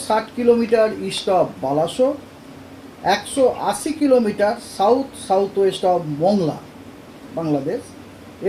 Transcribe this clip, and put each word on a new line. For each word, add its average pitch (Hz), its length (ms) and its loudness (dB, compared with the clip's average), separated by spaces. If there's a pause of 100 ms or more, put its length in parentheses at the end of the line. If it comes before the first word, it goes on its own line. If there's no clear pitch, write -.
ষাট 220 200 0 (100)
কিলোমিটার 233 520 4 (180)
east - 220 -6 (100)
of 151 80 4 (180)
বালাসোর, 170 500 0 (1000)
একশো - 280 -2 (260)
আশি 208 200 -4 (100)
কিলোমিটার 233 540 2 (240)
south 247 320 2 (180)
south 196 340 0
west 190 300 0
of 175 80 2 (240)
মংলা, 175 340 2 (800)
বাংলাদেশ, 156 420 -2 (680)